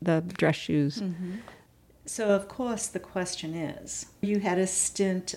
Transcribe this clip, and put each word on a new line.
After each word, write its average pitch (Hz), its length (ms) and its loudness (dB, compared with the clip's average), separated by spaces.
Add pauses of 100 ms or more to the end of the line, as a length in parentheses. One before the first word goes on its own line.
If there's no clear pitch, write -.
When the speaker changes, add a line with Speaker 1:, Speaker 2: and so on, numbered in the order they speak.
Speaker 1:
the 165 180 4
dress 165 360 2
shoes. 147 440 2
Speaker 2:
Mm-hmm. 180 360 -4 (680)
So, 220 240 -2
of 196 180 6
course, 240 420 -4
the - 100 -4
question 180 560 -4
is, - 520 -6 (140)
you 202 200 2
had 180 180 2
a 190 80 4
stint, 185 720 0